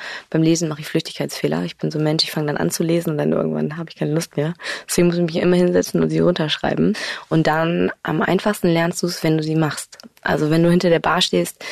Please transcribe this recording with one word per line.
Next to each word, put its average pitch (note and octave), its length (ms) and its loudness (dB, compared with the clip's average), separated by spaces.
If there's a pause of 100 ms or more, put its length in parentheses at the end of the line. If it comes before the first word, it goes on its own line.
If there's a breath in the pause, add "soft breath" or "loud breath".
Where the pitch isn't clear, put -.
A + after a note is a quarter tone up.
(300 loud breath)
Beim D#3+ 100 2
Lesen E3 300 2
mache D3+ 100 -8
ich D3+ 60 -12
Flüchtigkeitsfehler. - 760 -4
Ich E3+ 120 -8
bin D#3 140 -4
so D3+ 80 -4
ein D3+ 60 0
Mensch, D#3 200 0
ich - 60 -6
fange D#3 160 -4
dann D3 100 -2
an E3 140 0
zu - 120 -2
lesen E3+ 280 0
und D3 80 -2
dann D3+ 140 0
irgendwann D#3 440 -2
habe E3 140 -10
ich - 60 -20
keine D3+ 180 -2
Lust E3 240 -4
mehr. D3+ 160 -2 (340 loud breath)
Deswegen F3 200 2
muss F3 100 0
ich F3 60 2
mich D#3+ 120 -2
immer F3+ 200 4
hinsetzen F3+ 460 2
und D#3+ 60 2
sie D#3+ 120 0
runterschreiben. E3 760 0 (320 loud breath)
Und D#3+ 180 2
dann E3 460 0 (100)
am D#3+ 200 -2
einfachsten F#3+ 460 0
lernst E3+ 340 0
du F3+ 60 -2
es, - 140 -8
wenn D#3+ 140 2
du D#3 60 0
sie D#3 140 -2
machst. - 420 -2 (240)
Also D3+ 280 0
wenn E3 120 4
du E3+ 80 6
hinter F3+ 180 4
der E3 120 4
Bar D#3+ 200 0
stehst, - 520 -2